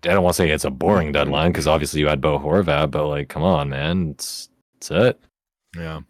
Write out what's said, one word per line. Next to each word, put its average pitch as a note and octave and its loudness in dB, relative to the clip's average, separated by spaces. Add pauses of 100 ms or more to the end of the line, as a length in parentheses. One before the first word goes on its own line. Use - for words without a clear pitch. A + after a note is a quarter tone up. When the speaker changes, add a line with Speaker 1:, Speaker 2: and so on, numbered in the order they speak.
Speaker 1:
I F2 -4
don't F#2 4
wanna F2 4
say E2+ 2
it's D2+ 0
a D2 0
boring D#2+ 2
Speaker 2:
Mm-hmm. D2 -4
Speaker 1:
deadline D2 2
'cause D#2 -2
obviously D2+ 0
you D2 2
had D2 0
Bo D2 0
Horvat, D2+ 2
but, D2+ -2
like, C#2+ -4
come D2+ -6
on, D2+ 2
man, D#2 -4
it's, - -14 (280)
it's - -16
it. B2+ 2 (560)
Speaker 2:
Yeah. D#2+ -10